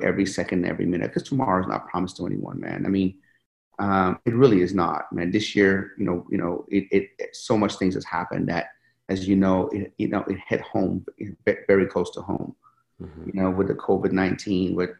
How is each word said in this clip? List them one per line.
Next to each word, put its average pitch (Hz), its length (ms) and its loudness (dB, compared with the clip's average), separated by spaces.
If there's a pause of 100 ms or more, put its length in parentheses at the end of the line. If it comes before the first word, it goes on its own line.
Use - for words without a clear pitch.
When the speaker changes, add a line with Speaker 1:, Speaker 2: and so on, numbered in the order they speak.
Speaker 1:
every 95 240 2
second, 90 400 -2
every 87 200 -2
minute, 87 280 0
'cause 175 100 -2
tomorrow 113 380 0
is 92 60 -4
not 104 200 -4
promised 90 300 -4
to 90 80 -6
anyone, 90 340 -6
man. 87 260 -6
I - 40 0
mean, 98 300 0 (600)
um, 95 460 2
it 117 80 2
really 113 280 6
is 87 120 2
not, 82 400 0
man. 85 180 -2
This 107 240 -2
year, 98 420 4
you 107 60 -4
know, 87 260 -2
you - 80 -2
know, 87 300 -4
it, 98 240 0
it, 98 260 2
it, - 180 -10
so - 220 0
much 101 200 0
things 95 160 0
has - 100 -4
happened 90 460 -4
that, - 220 -4 (380)
as 92 180 -2
you 98 80 4
know, 95 340 4
it, 98 280 -6
you 107 100 0
know, 107 200 -2
it - 100 -4 (100)
hit - 140 -2
home, 95 440 -2 (400)
ve-, 101 120 2 (100)
very 98 180 6
close 90 260 -2
to 92 100 -10
home. - 340 -6 (460)
Speaker 2:
Mm-hmm. 82 320 -12
Speaker 1:
You 95 100 -2
know, 92 80 2
with 95 160 0
the - 80 -2
covid 98 360 0
nineteen, 92 640 0
with, 90 240 -2